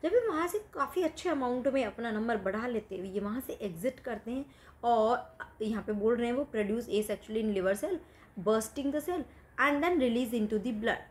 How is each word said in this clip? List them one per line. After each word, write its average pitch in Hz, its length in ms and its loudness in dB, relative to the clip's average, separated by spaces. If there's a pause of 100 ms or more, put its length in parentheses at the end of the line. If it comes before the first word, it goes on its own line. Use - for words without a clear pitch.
जब 349 100 2
ये 466 140 6
वहाँ 339 200 0
से 415 120 -2 (140)
काफ़ी 349 300 -2
अच्छे 320 260 -2
amount 254 380 0
में 262 180 2
अपना 226 260 -4
number 220 260 0
बढ़ा 202 300 -2
लेते 214 280 -4
हैं, 185 80 -6
ये 196 160 -4
वहाँ 208 220 -4
से - 120 -8
exit 202 460 -4
करते 226 320 -8
हैं 269 140 -6 (380)
और 233 540 2 (240)
यहाँ 214 220 -2
पे 214 100 -4
बोल 214 220 2
रहे 240 120 0
हैं 240 60 0
वो 285 220 0
produce 214 340 0
asexually 214 540 -2
in 214 140 2
liver 190 260 2
cell, 349 140 0 (420)
bursting 220 520 2
the 294 160 0
cell 359 160 -2 (380)
and 285 220 4
then 349 160 4
release 240 340 2
into 214 300 0
the 247 100 -2
blood। 214 380 0